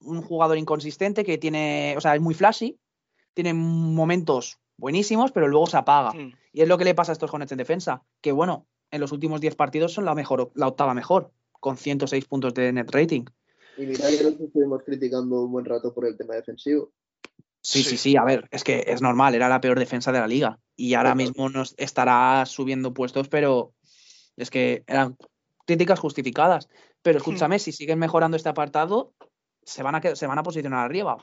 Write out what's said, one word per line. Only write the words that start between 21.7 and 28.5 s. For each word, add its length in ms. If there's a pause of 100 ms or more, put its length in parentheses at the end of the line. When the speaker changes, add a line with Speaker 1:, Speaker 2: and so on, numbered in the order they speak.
Speaker 1:
estará 680
subiendo 480
puestos, 360
pero 440 (640)
es 140
que 360
eran 300 (500)
críticas 340
justificadas. 680 (340)
Pero 160
Speaker 2:
Hmm. 40
Speaker 1:
escúchame, 380
si 120
siguen 280
mejorando 360
este 140
apartado, 640 (500)